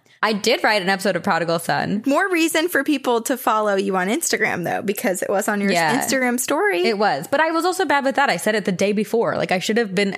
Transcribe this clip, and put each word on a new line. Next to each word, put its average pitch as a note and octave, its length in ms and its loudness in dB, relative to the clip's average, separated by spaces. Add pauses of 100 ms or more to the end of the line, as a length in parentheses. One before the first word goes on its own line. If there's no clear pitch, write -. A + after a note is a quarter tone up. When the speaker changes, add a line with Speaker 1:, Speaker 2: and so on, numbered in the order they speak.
(240)
Speaker 1:
I A3 80 2
did A3 320 0
write G#3+ 180 2
an F3 60 -2
episode F#3+ 300 0
of E3 60 -6
Prodigal E3+ 360 0
Son. D#3+ 460 -2
Speaker 2:
More E4+ 260 2
reason E4 380 2
for C#4 160 0
people C4 380 0
to C4+ 120 -2
follow G#3+ 400 0
you G3 220 0
on F3+ 100 0
Instagram, G#3+ 560 -2
though, D#3+ 180 -2
because G3 400 -2
it - 80 -4
was G3+ 200 0
on G#3 100 -2
your G3+ 140 0
Speaker 1:
Yeah. D#3+ 280 2
Speaker 2:
Instagram B3+ 380 0
story. F4+ 460 0
Speaker 1:
It A3 120 0
was. E3+ 300 0
But C#4+ 140 0
I D#4+ 100 2
was E4 140 0
also F#4 180 0
bad C#4+ 220 2
with C#4 100 0
that. C4+ 140 2
I E3+ 80 0
said G#3+ 180 0
it G#3 80 0
the G#3 80 0
day G3 220 0
before. G#3 420 0
Like, E3+ 160 0
I F#3 80 2
should G#3+ 160 -2
have A3 180 0
been F#3+ 240 0